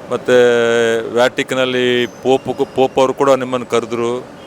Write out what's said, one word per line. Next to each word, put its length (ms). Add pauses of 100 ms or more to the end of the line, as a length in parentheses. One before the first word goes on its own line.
(120)
ಮತ್ತು 200 (840)
ವ್ಯಾಟಿಕನಲ್ಲಿ 920
ಪೋಪ್, 720
ಪೋಪ್ 220
ಅವರು 160
ಕೂಡ 160
ನಿಮ್ಮನ್ನು 360
ಕರೆದ್ರು, 580 (220)